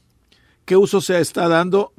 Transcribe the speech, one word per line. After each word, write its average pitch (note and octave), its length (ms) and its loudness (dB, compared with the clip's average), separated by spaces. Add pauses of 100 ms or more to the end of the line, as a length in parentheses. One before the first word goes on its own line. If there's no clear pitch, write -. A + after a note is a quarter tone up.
(640)
¿Qué F#3 100 -2
uso G3 240 2
se F3 220 -2
está F3 260 -4
dando F3+ 520 0